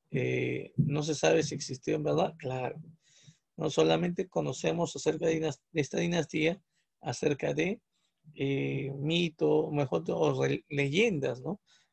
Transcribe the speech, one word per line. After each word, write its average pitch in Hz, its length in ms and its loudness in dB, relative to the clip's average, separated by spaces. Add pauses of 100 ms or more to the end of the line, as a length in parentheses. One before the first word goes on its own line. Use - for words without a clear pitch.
eh, 127 680 -2
no 147 260 0
se 151 120 -2
sabe 160 280 4
si 156 120 -6
existió 147 400 -4
en 151 80 -2
verdad? 156 340 0
Claro. 131 440 -6 (760)
No 156 120 -2
solamente 165 600 2
conocemos 160 640 -2
acerca 156 300 -2
de 165 80 2
dinas-, 156 280 -2 (100)
de 160 100 0
esta - 180 -2
dinastía, 170 600 0 (400)
acerca 143 520 0
de, 180 280 -2 (540)
eh, 139 640 -2
mito, 156 760 2
mejor, 151 360 0
o 151 360 2
re-, 139 260 0
leyendas, 143 720 0
¿no? 156 180 -8 (340)